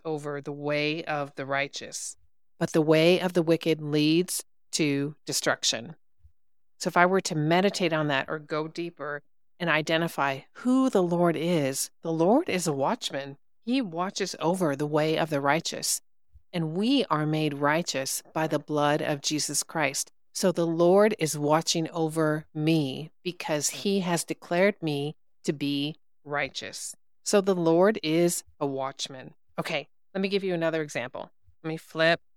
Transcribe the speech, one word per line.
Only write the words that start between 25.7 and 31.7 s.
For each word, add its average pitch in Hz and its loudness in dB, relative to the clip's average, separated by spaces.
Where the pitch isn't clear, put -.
righteous. 139 -8
So 202 2
the 190 2
Lord 180 4
is 170 2
a 147 -2
watchman. 135 -8
Okay, 156 -4
let 190 -4
me 196 -2
give 190 -2
you 190 -2
another 160 0
example. 139 -8
Let 160 -8
me 160 -6